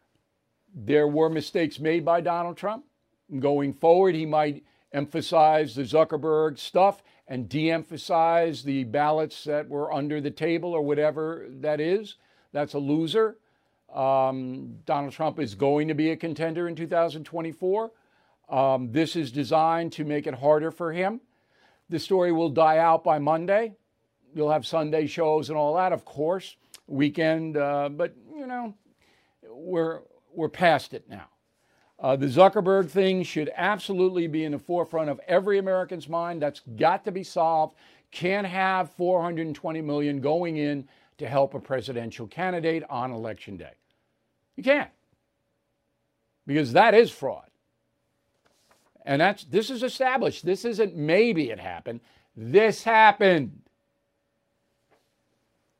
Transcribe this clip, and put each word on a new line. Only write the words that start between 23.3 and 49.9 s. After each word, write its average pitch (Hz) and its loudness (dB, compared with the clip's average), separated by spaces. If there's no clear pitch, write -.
You'll 151 0
have 151 0
Sunday 156 -2
shows 156 0
and 156 -4
all 147 0
that, 185 0
of 151 -4
course, 170 -6
weekend, 160 0
uh, 143 -2
but, 151 -6
you 294 -14
know, 240 -10
we're, 165 -4
we're 160 -2
past 160 2
it - -16
now. 98 -16
Uh, 135 0
the 135 0
Zuckerberg 190 6
thing 190 0
should 151 -4
absolutely 185 0
be 156 -4
in 151 -4
the 143 -4
forefront 165 -4
of 131 -6
every 196 2
American's 185 -4
mind. 170 -6
That's 147 -4
got 165 2
to 208 -6
be 185 -6
solved. 160 0
Can't 190 -2
have 185 0
four 180 0
hundred 165 -4
twenty 160 -8
million 147 -2
going 160 -2
in 147 -4
to 139 -8
help 139 0
a 131 -10
presidential 117 -8
candidate 165 -4
on 127 -6
election 110 -12
day. 80 -16
You - -12
can't. 269 0
Because 139 0
that 202 6
is 220 8
fraud. 113 -10
And 139 0
that's, 202 0
this 202 -2
is 240 -8
established. 254 -2